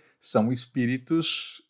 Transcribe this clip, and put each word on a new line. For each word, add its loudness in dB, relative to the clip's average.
são 2
espíritos -2